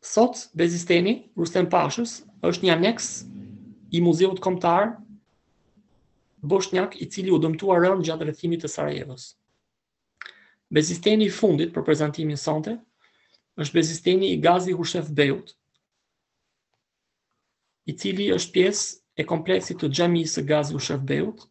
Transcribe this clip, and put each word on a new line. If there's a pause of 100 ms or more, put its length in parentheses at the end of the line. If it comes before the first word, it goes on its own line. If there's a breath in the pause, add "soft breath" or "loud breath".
Sot,
Bezisteni,
Rustem
Pashës, (240)
është
një
aneks (800)
i
Muzeut
Kombëtar (1500)
Bosnjak,
i
cili
u
dëmtua
rënd
gjatë
rrethimit
të
Sarajevos. (1400 loud breath)
Bezisteni
i
fundit
për
prezantimin
sonte (800)
është
Bezisteni
i
Gazi
Hushev
Beut, (2250)
i
cili
është
pjesë
e
kompleksit
të
xhamisë
së
Gazi
Hushev
Beut